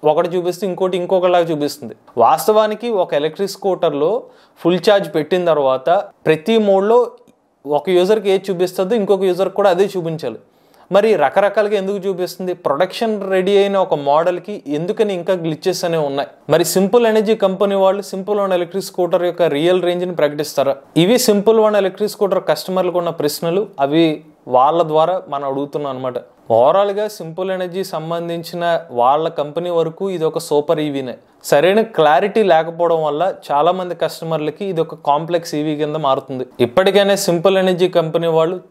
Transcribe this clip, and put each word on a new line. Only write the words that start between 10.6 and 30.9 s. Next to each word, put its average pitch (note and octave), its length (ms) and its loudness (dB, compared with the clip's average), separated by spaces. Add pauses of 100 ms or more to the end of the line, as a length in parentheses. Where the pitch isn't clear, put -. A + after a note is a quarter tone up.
మరి G#3 140 4 (120)
రకరకాలుగా G3+ 580 0
ఎందుకు G3 240 -4
చూపిస్తుంది? F3+ 480 -6 (140)
ప్రొడక్షన్ F#3 500 -2 (160)
రెడీ F#3+ 300 2
అయిన G3 240 0
ఒక E3 100 -2 (100)
మోడల్కి E3+ 480 0 (240)
ఎందుకని G#3 420 -2
ఇంకా E3+ 140 -2 (120)
గ్లిచెస్ E3 420 -4
అనేవి E3 220 0
ఉన్నాయి? C#3 200 -4 (240)
మరి E3 120 4 (100)
సింపుల్ G3 340 4
ఎనర్జీ G#3+ 320 2
కంపెనీ G3 400 0
వాళ్ళు F#3+ 300 2
సింపుల్ G3 320 -4
వన్ F#3+ 140 -2
ఎలక్ట్రిక్ F3 320 -4
స్కూటర్ F3 400 0
యొక్క E3+ 260 0
రియల్ F3+ 320 2
రేంజ్ని F3 340 -4
ప్రకటిస్తారా? D3 520 -2 (300)
ఇవి A3 220 4
సింపుల్ G#3+ 400 4
వన్ G#3 160 2
ఎలక్ట్రిక్ G3 320 -4
స్కూటర్ F#3 280 -2 (100)
కస్టమర్లకు F3+ 500 -2
ఉన్న E3+ 100 -4 (100)
ప్రశ్నలు, E3 420 -2 (220)
అవి D#3+ 200 2 (500)
వాళ్ళ D3 240 4 (120)
ద్వారా D#3+ 240 2 (180)
మనం C#3+ 180 -6
అడుగుతున్నాం C#3+ 440 -6
అనమాట. B2+ 220 -6 (400)
ఓవరాల్గా G3 480 4 (120)
సింపుల్ F3+ 400 -8
ఎనర్జీ F3+ 260 -6 (100)
సంబంధించిన E3+ 680 -6 (380)
వాళ్ళ C#3+ 260 4 (140)
కంపెనీ E3+ 380 -6
వరకు D#3+ 240 -4 (120)
ఇది D#3+ 140 -2
ఒక D#3+ 180 -4
సూపర్ D3+ 380 2
ఈవీనే. C3+ 320 -6 (340)